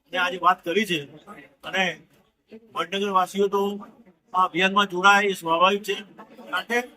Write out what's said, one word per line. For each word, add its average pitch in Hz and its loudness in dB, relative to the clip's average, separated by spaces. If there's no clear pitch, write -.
અને - -10
આજે 180 -2
વાત 185 4
કરી 185 -2
છે. 165 -2
અને 185 -2
વડનગરવાસીઓ 190 0
તો 202 -2
આ 185 4
અભિયાનમાં 190 0
જોડાય 202 4
એ 190 -2
સ્વાભાવિક 180 2
છે, 202 -6
કારણ 185 -8
કે 233 0